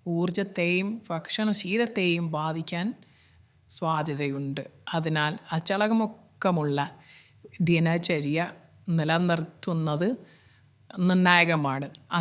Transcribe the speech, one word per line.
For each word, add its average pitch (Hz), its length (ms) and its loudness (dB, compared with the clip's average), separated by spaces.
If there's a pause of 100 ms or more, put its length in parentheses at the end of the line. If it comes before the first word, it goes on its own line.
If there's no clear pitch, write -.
(160)
ഊർജത്തെയും 180 720 -2 (220)
ഭക്ഷണശീലത്തെയും 196 1120 0 (120)
ബാധിക്കാൻ 160 500 -4 (920)
സാധ്യതയുണ്ട്. 143 840 -2 (340)
അതിനാൽ 156 360 0 (240)
അച്ചടക്കമൊക്കമുള്ള 190 1200 0 (920)
ദിനചര്യ 165 680 2 (600)
നിലനിർത്തുന്നത് 165 1080 0 (1000)
നിർണായകമാണ്. 170 800 4 (300)
ആ - 40 2